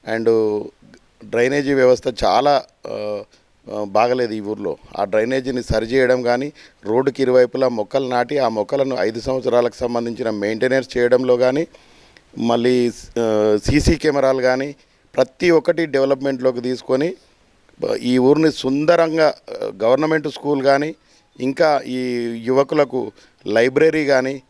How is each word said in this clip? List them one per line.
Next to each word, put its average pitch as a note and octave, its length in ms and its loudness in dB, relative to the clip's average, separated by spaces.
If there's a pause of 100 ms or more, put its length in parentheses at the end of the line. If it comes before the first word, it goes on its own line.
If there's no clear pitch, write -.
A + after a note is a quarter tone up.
(160)
and A2+ 140 0 (1000)
డ్రైనేజీ C3 440 0
వ్యవస్థ B2+ 500 2
చాలా, C3 400 4 (240)
ఆ, G#2 360 -8 (480)
ఆ, G#2+ 160 -6
బాగలేదు A#2 460 0
ఈ A2 60 -6
ఊర్లో. G2+ 380 -6 (220)
ఆ G2+ 40 0
డ్రైనేజీని B2 600 -2
సరిచేయడం B2 580 0
కానీ, B2 320 -2 (320)
రోడ్డుకి C3 360 0
ఇరువైపులా B2+ 460 2
మొక్కలు B2 400 -4
నాటి B2 300 -2
ఆ B2+ 100 2
మొక్కలను B2 520 -2
ఐదు A2 200 -2
సంవత్సరాలకు B2 560 -2
సంబంధించిన A#2 540 -4
మెయింటెనెన్స్ A2 680 -2
చేయడంలో B2 400 4
కానీ, C3 300 0 (720)
మళ్ళీ, A#2+ 540 0 (280)
ఆ, G#2+ 460 2
సీసీ D3 300 2
కెమెరాలు C3+ 460 0
కానీ C3 340 -2 (400)
ప్రతి E3+ 360 0
ఒక్కటి E3 340 2
డెవలప్మెంట్లోకి C3+ 760 0
తీసుకొని C3 520 -2 (880)
ఈ B2 160 0
ఊరిని D3 340 4
సుందరంగా, D#3 840 0 (180)
ఆ, G#2+ 200 -6 (120)
గవర్నమెంట్ D3+ 440 2
స్కూల్ C#3+ 360 -4
కానీ, C#3 320 0 (440)
ఇంకా C#3 460 0
ఈ B2 420 -6 (180)
యువకులకు B2+ 680 0 (360)
లైబ్రరీ C#3 580 2
కానీ C3 440 0